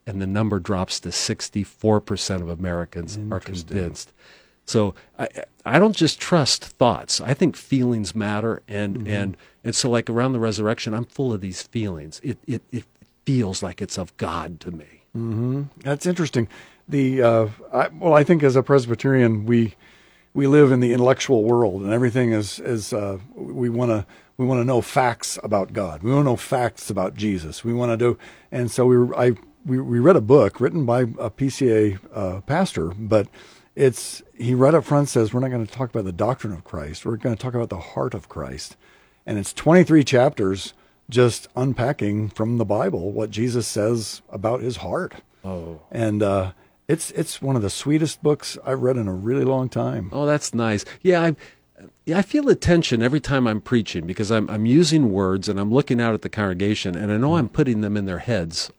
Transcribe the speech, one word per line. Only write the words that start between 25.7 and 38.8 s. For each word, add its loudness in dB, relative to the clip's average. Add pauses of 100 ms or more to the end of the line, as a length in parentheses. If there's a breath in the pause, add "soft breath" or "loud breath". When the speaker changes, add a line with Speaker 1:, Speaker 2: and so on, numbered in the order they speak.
Speaker 2:
God. -6
We 0
wanna 4
know 2
facts -4
about -4
Jesus. -4
We -2
wanna 0
do, 0 (340 loud breath)
and -4
so 2
we, 4
I, 4 (340)
we, -2
we -2
read 8
a 2
book 6
written 0
by 2 (120)
a -6
P -4
C 2
A, 4 (160)
uh, -6
pastor, -2 (100)
but 2 (480 loud breath)
it's, 0 (100)
he -2
right 6
up 4
front 2
says, 2
"We're 0
not -2
gonna -4
talk -8
about -4
the -6
doctrine -4
of -12
Christ. -10
We're -4
gonna -4
talk -8
about -4
the -8
heart -6
of -12
Christ." -12 (500 soft breath)